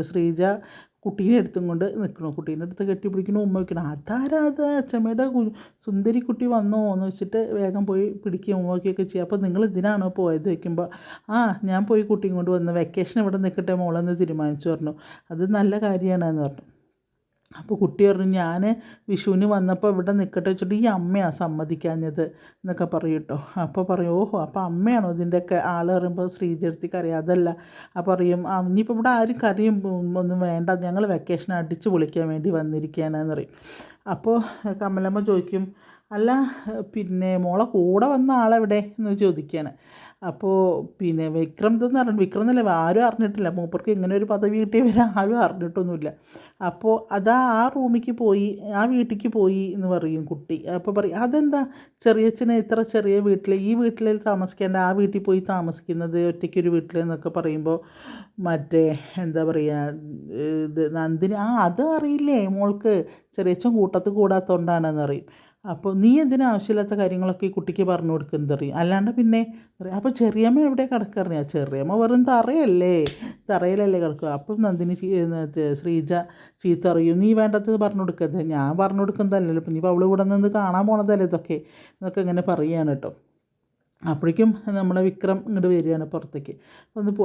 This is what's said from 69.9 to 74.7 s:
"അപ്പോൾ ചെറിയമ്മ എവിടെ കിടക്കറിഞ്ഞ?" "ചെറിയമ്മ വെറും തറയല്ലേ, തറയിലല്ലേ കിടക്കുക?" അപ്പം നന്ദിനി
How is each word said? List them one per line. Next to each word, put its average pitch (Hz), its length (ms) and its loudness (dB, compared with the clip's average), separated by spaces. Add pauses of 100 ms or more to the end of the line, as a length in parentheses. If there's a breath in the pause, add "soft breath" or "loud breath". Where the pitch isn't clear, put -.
"അപ്പോൾ 214 180 0
ചെറിയമ്മ 233 520 4
എവിടെ 262 200 0
കിടക്കറിഞ്ഞ?" 202 580 -2
"ചെറിയമ്മ 143 540 -2
വെറും 247 260 4
തറയല്ലേ, 233 680 4 (520 loud breath)
തറയിലല്ലേ 185 540 2
കിടക്കുക?" 156 300 -2
അപ്പം 175 320 -4
നന്ദിനി 180 340 0